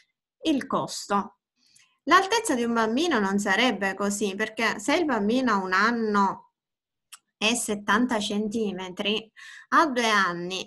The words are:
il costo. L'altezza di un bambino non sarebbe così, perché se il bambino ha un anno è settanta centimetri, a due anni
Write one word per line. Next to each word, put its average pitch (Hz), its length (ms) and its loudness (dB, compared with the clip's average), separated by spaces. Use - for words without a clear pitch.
il 302 240 0
costo. 196 720 -4
L'altezza 381 500 2
di 240 80 0
un 233 100 0
bambino 233 460 0
non 196 220 0
sarebbe 202 540 2
così, 202 420 -2
perché 220 420 -2
se 285 160 0
il 349 100 2
bambino 240 480 0
ha 202 40 2
un 185 160 -2
anno 208 800 2
è 220 180 0
settanta 220 640 0
centimetri, 202 1120 -4
a 311 160 4
due 240 220 0
anni 185 580 0